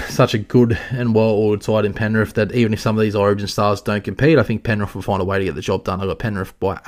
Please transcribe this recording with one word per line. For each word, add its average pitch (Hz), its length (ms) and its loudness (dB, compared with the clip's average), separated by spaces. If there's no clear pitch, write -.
such - 260 2
a 117 40 2
good 117 380 4
and 123 240 0
well-ordered 107 480 2
side 110 220 0
in 101 100 -2
Penrith 110 400 0
that 110 220 0
even 113 160 2
if 107 80 -4
some 110 180 0
of 110 40 4
these 104 120 0
Origin 101 320 2
stars 104 340 0
don't 104 220 -2
compete, 139 340 2
I 123 60 4
think 107 220 -4
Penrith 104 320 -2
will 95 60 -10
find 95 200 -2
a - 20 -2
way 98 140 -2
to 98 60 -2
get 82 100 -4
the 73 60 -8
job 95 240 -2
done. 95 160 -4
I've 98 80 -4
got 85 100 -4
Penrith 101 400 -6
by 95 300 -4